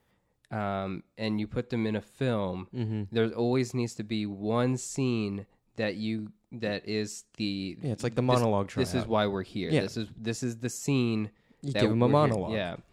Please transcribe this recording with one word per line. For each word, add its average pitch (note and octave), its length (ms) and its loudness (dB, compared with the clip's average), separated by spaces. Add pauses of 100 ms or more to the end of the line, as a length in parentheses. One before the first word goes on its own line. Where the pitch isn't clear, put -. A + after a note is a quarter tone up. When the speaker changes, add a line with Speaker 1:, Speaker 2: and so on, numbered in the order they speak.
(520)
Speaker 1:
um, G2 500 -2 (160)
and G#2+ 220 -2
you G#2 80 -4
put B2 200 -4
them A2+ 160 0
in A2 120 0
a G#2 40 -2
film, G2+ 720 -2
Speaker 2:
Mm-hmm. A2 380 -2
Speaker 1:
there A2+ 200 4
always A#2+ 440 2
needs A#2+ 220 0
to A2 80 -6
be G#2+ 220 -2
one A2+ 500 2
scene A2+ 720 -2 (280)
that G#2+ 220 -2
you, A2 340 -4 (220)
that G#2 360 -4
is G#2+ 360 -4 (140)
the G2 440 -2
Speaker 2:
Yeah, C#3+ 80 -2
it's A2 140 -4
like A#2+ 100 -2
the A#2+ 80 0
Speaker 1:
this, B2+ 40 2
Speaker 2:
monologue A2+ 440 4
Speaker 1:
this B2+ 200 0
is - 20 -8
Speaker 2:
tryout. A#2+ 160 0
Speaker 1:
why G#2+ 180 4
we're G2 160 -2
here. F#2 280 -4
Speaker 2:
Yeah. D#3 100 4
Speaker 1:
This G2 160 -2
is, A2 200 -4
this A2+ 280 -4
is A#2 140 -4
the A#2+ 100 -4
scene A2+ 640 0 (320)
Speaker 2:
You C#3+ 100 -4
Speaker 1:
that G#2 80 2
Speaker 2:
give G#2+ 100 6
him A2+ 120 4
a A#2+ 40 6
Speaker 1:
we're B2+ 40 6
here, D3 180 6
Speaker 2:
monologue. G#2+ 240 0
Speaker 1:
yeah. F#2 240 -2 (160)